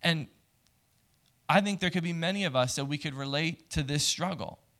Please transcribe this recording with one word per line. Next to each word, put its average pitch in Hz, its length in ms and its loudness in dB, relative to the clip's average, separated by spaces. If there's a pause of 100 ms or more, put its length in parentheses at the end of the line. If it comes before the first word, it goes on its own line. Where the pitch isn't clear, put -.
And 160 260 2 (1200)
I 165 100 8
think 202 220 0
there 180 80 4
could 175 120 0
be 170 120 -2
many 180 320 0
of 139 100 0
us 127 200 2
that 139 100 -2
we 147 120 -2
could 147 160 -6
relate 139 580 -2
to 160 120 0
this 143 220 0
struggle, - 540 -2 (200)